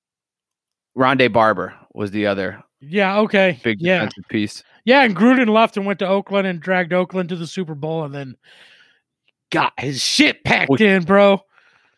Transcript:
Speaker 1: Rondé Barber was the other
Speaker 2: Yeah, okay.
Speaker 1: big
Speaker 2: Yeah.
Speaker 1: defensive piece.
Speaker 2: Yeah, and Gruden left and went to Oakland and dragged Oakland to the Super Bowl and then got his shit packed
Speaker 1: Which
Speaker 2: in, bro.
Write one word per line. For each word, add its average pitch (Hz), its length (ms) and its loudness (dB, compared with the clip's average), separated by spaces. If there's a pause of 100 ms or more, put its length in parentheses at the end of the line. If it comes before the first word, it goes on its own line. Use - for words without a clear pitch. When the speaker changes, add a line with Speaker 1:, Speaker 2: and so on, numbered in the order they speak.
(960)
Speaker 1:
Rondé 127 340 2
Barber 101 420 0 (200)
was 107 180 -6
the 104 140 -2
other 98 380 -4 (180)
Speaker 2:
Yeah, 190 380 -2
okay. 190 440 0
Speaker 1:
big 110 160 -2
Speaker 2:
Yeah. 175 200 0
Speaker 1:
defensive - 280 -8
piece. 107 360 -4 (200)
Speaker 2:
Yeah, 262 200 4
and 214 120 0
Gruden 240 340 4
left 220 280 2
and 196 80 -6
went 196 140 -4
to 190 80 -2
Oakland 196 400 0
and 175 120 -6
dragged 180 340 -2
Oakland 180 360 -2
to 185 60 -6
the 165 120 -10
Super 160 280 -8
Bowl 156 280 -6
and 139 100 -10
then 139 220 -12 (1160)
got 160 280 -2
his 131 220 -8
shit - 420 0
packed - 260 0
Speaker 1:
Which 135 120 2
Speaker 2:
in, 190 220 4
bro. 196 380 4 (560)